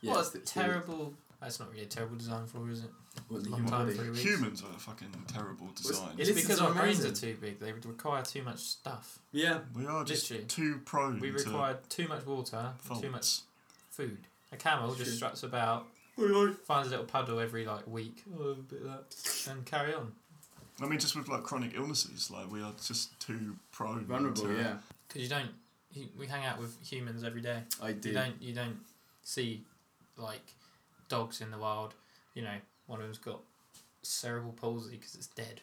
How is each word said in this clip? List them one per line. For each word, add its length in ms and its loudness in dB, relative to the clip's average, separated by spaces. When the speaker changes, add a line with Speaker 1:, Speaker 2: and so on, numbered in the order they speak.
Speaker 1:
Yeah, 80 0
Speaker 2:
What 80 6
a 20 8
Speaker 1:
it's 100 2
the, 100 -8
Speaker 2:
terrible, 720 2
that's 180 -6
not 120 -8
really 140 -8
a 20 -8
terrible 300 -2
design 300 -4
flaw, 200 -6
is 180 -4
it? 60 -10
Speaker 1:
What, 160 -2
the 60 -2
Speaker 2:
Long 100 2
Speaker 1:
human 120 4
Speaker 2:
time, 140 6
Speaker 1:
body? 120 2
Speaker 2:
three 120 -2
weeks. 120 0
Speaker 3:
Humans 400 2
are 140 -10
a 20 -12
fucking 300 -10
terrible 380 -6
Speaker 1:
Well, 60 -10
it's, 160 -6
Speaker 3:
design. 200 0
Speaker 2:
It's 120 6
Speaker 1:
it's 120 6
Speaker 2:
because 180 6
our 120 8
brains 280 6
are 80 4
Speaker 1:
amazing. 260 0
Speaker 2:
too 60 -8
big. 200 -6
They 120 -4
would 140 -8
require 360 0
too 200 -2
much 160 -6
stuff. 600 -6
Speaker 1:
Yeah. 280 4
Speaker 3:
We 120 -2
are 180 0
just 260 0
Speaker 2:
Literally. 180 -4
Speaker 3:
too 360 2
prone 360 4
Speaker 2:
We 80 2
Speaker 3:
to 60 0
Speaker 2:
require 440 2
too 200 0
much 180 -2
water, 460 -2
too 80 -4
much 20 -4
Speaker 3:
faults. 300 2
Speaker 2:
food. 280 -4
A 40 -10
camel 380 4
just 100 -2
Speaker 1:
True. 120 0
Speaker 2:
struts 280 -2
about, 420 2
Speaker 1:
Oi, 120 8
oi. 220 10
Speaker 2:
finds 360 2
a 20 0
little 160 0
puddle 340 2
every, 240 0
like, 220 -2
week, 360 -6
oh, 120 0
a 40 0
bit 280 -10
of 40 -6
that, 640 -4
and 140 -6
carry 300 0
on. 180 -4
Speaker 3:
I 40 0
mean, 120 4
just 180 4
with, 120 -4
like, 140 0
chronic 320 -2
illnesses, 560 0
like, 220 -8
we 100 -4
are 100 -6
just 320 -2
too 380 -4
prone 320 -2
Speaker 1:
Vulnerable, 380 2
Speaker 3:
to 120 2
Speaker 1:
yeah. 200 2
Speaker 2:
'Cause 120 -8
you 80 -2
don't, 220 0
you, 160 -10
we 80 -8
hang 200 -2
out 120 0
with 240 -6
humans 400 -4
every 200 -4
day. 200 0
Speaker 1:
I 100 0
do. 160 -2
Speaker 2:
You 60 2
don't, 280 0
you 120 -6
don't 240 -4
see, 400 -2
like, 380 -10
dogs 320 0
in 80 -8
the 80 -10
wild. 340 -2
You 80 -4
know, 140 -4
one 140 -8
of 60 -6
them's 120 -8
got 220 -6
cerebral 500 -2
palsy 440 -2
'cause 180 -14
it's 120 -12
dead. 360 -10